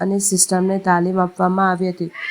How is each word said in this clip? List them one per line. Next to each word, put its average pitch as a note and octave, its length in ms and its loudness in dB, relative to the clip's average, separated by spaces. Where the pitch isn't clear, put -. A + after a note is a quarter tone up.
અને G3 180 0
સિસ્ટમને F#3+ 580 0
તાલીમ F#3 420 2
આપવામાં F#3 520 2
આવી F#3 180 -2
હતી. F3+ 160 -6